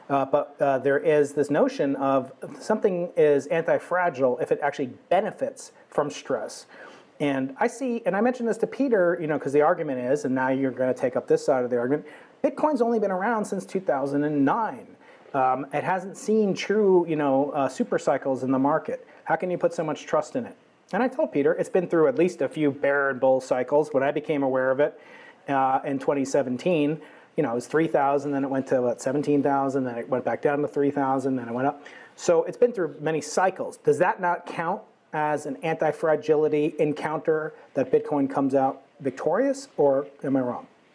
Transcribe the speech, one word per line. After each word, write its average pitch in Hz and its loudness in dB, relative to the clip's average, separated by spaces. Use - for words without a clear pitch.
Uh, 139 0
but, 143 -2
uh, 139 2
there 139 2
is 151 2
this 143 0
notion 147 0
of 135 0
something 185 -2
is 147 4
anti-fragile 165 0
if 156 -4
it 147 2
actually 143 -2
benefits 175 -2
from 147 0
stress. - -6
And 135 -2
I 226 2
see, 240 -4
and 185 0
I 202 0
mentioned 240 -4
this 220 -2
to 220 -2
Peter, 190 2
you 160 -6
know, 151 -2
'cause 139 -6
the 147 6
argument 156 0
is, 135 0
and 131 0
now 131 0
you're 135 0
gonna 127 0
take 127 -2
up 120 -2
this 156 2
side 131 2
of 120 -4
the 123 2
argument, 139 -2
Bitcoin's 294 0
only 233 0
been 202 0
around 208 -2
since 196 -6
two - -6
thousand 143 0
and 147 2
nine. 175 -2
Um, 131 0
it 147 -2
hasn't 180 -4
seen 214 0
true, 190 4
you 160 -2
know, 143 2
uh, 139 2
super 139 -2
cycles 135 0
in 131 0
the 131 2
market. 156 0
How 160 0
can 180 -2
you 175 -2
put 170 0
so 170 -4
much 151 -6
trust 151 -2
in 120 -4
it? 95 -16
And 196 0
I 262 2
told 262 -2
Peter, 147 2
it's 175 -4
been 180 2
through 160 4
at 131 2
least 175 0
a 175 2
few 151 0
bear 139 0
and 127 -4
bull 131 4
cycles. 147 0
When 135 2
I 143 2
became 147 -2
aware 131 2
of 131 2
it, 151 0
uh, 135 2
in 139 -2
twenty 139 0
seventeen, 147 0
you 160 0
know, 123 0
it 117 -2
was 123 -4
three 160 2
thousand, 143 2
then 135 0
it 135 -2
went 131 -2
to, 131 2
what, 120 -2
seventeen 143 0
thousand, 139 0
then 117 -6
it 113 -6
went 123 -2
back 117 -2
down 147 2
to 147 0
three 143 0
thousand, 135 0
then 117 -8
it 117 -6
went 127 0
up. - -4
So 165 4
it's 170 -8
been 240 4
through 160 -4
many 151 -2
cycles. 185 -2
Does 143 2
that 180 0
not 175 -2
count 175 -4
as 151 -2
an 135 -6
anti-fragility 151 0
encounter 156 -2
that - -2
Bitcoin 147 0
comes 139 0
out 135 0
victorious, 190 -2
or 139 4
am 135 0
I 131 2
wrong? 120 -6